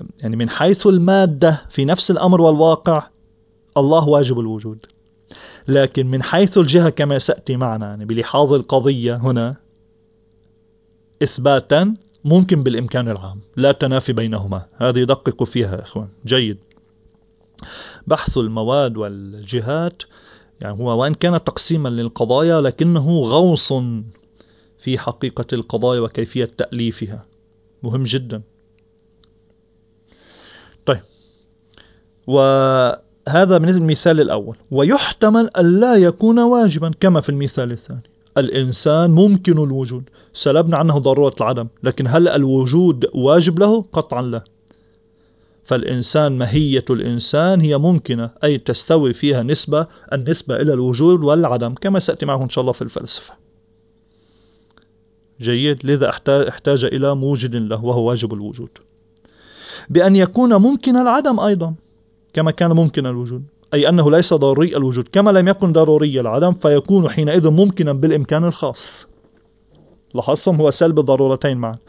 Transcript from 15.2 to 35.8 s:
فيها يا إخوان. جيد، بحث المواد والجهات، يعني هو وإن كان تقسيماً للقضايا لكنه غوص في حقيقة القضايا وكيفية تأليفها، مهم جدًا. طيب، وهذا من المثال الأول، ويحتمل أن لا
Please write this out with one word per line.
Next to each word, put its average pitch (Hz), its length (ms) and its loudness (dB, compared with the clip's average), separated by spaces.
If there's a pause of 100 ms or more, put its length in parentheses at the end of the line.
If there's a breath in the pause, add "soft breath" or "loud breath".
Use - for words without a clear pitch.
فيها 104 300 -6
يا - 60 -10
إخوان. 107 260 -12 (180)
جيد، 110 320 -2 (1500 loud breath)
بحث - 300 -4
المواد 113 600 -2
والجهات، 107 1040 -8 (580 soft breath)
يعني 104 180 -10
هو 120 220 -2
وإن 147 120 -2
كان 175 300 -2
تقسيماً 156 460 -4
للقضايا 123 720 0
لكنه 160 580 0
غوص 143 540 0 (1040 soft breath)
في 131 200 -6
حقيقة - 560 -8
القضايا 120 460 -2
وكيفية 117 460 -4 (120)
تأليفها، 110 680 -8 (580)
مهم 127 200 -4
جدًا. 117 380 -8 (2500 soft breath)
طيب، 135 140 0 (1300 soft breath)
وهذا 135 1300 2
من 160 100 2
المثال 160 520 2
الأول، 110 360 -4 (140)
ويحتمل 214 840 0
أن 180 220 4
لا 240 160 4